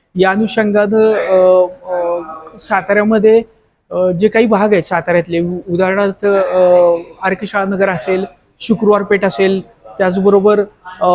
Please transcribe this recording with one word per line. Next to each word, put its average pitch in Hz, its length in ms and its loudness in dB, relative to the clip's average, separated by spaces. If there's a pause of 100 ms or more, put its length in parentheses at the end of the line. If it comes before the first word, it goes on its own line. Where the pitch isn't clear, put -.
(160)
या 190 140 2
अनुषंगानं, 208 840 0
अ, 185 540 2 (260)
अ, 175 260 -4 (400)
साताऱ्यामध्ये, 208 840 2 (500)
अ, 180 200 -2
जे 180 160 0
काही 226 180 2
भाग 214 280 0
आहेत 175 100 2
साताऱ्यातले, 170 560 -2
उ-, 175 200 -4 (100)
उदाहरणार्थ, 190 560 -2
अ, 180 680 2 (300)
आर 190 80 0
के 190 140 -10
शाळा 196 180 -4
नगर 190 240 -2
असेल, 185 360 -4 (340)
शुक्रवार 202 440 0
पेठ 196 220 -2
असेल, 190 360 0 (360)
त्याचबरोबर, 196 640 2 (420)
अ, 180 140 0